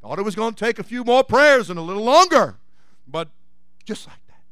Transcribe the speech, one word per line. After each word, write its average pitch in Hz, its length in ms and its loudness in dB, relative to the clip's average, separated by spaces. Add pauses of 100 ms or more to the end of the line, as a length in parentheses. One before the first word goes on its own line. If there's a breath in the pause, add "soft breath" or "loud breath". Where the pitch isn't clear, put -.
Thought 131 180 -12
it 202 60 -4
was 208 100 -8
gonna 220 200 -6
take 226 240 -6
a 190 40 -10
few 247 200 -12
more 247 200 2
prayers 262 460 2
and 175 100 -10
a 165 40 -10
little 190 200 -8
longer. 262 540 2 (500)
But 160 220 -10 (560)
just - 220 -12
like - 200 -20
that. - 240 -20